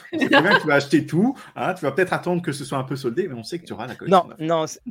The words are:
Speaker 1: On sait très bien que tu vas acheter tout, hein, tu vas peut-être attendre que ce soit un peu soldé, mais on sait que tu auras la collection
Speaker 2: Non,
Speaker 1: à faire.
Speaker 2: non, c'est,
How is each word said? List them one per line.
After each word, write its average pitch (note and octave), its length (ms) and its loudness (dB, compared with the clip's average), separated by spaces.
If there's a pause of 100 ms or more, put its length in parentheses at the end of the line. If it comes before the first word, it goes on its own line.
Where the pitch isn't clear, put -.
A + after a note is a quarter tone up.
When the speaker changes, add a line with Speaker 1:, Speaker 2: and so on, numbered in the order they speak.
(120)
Speaker 1:
On E4 60 -6
sait C4 100 0
très C#4 140 6
bien F#3+ 140 4
que - 60 2
tu - 40 -8
vas D3 80 4
acheter C#3 320 2
tout, G#3 300 0 (180)
hein, C3+ 200 -2
tu F3+ 80 -16
vas C#3 100 0
peut-être F3+ 200 0
attendre F3 300 -2
que E3 80 -4
ce C#3 140 -6
soit C#3 140 -4
un C3 60 -2
peu C#3 120 -6
soldé, C3+ 320 -2
mais C#3 60 -12
on A#2 100 -12
sait F3 160 -10
que E3+ 40 -20
tu - 80 -14
auras G#2+ 140 -8
la A#2+ 80 -10
collection F3 300 4
Speaker 2:
Non, - 80 -18
Speaker 1:
à - 40 -20
faire. D#3 100 -6
Speaker 2:
non, D#3+ 200 0
c'est, - 140 -12 (100)